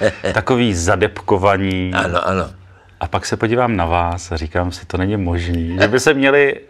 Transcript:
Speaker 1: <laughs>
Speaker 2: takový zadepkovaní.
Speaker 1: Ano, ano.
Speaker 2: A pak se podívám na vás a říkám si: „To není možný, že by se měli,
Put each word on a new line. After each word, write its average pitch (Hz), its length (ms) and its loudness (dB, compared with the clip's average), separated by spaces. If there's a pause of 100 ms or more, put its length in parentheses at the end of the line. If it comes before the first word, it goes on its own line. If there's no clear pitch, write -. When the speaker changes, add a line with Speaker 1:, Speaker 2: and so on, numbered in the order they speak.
Speaker 1:
<laughs> - 280 -2
Speaker 2:
takový 120 400 2
zadepkovaní. 95 1200 0
Speaker 1:
Ano, 90 340 0
ano. 92 220 -2 (500)
Speaker 2:
A - 80 -6
pak - 180 -4
se 110 100 -4
podívám 117 400 0
na 85 100 0
vás 85 460 -2
a 85 40 -4
říkám 87 360 -2
si: - 140 -14
„To - 100 -6
není 98 200 0
možný, 85 640 -2
že 101 80 4
by 123 120 2
se 156 140 4
měli, 139 420 4 (140)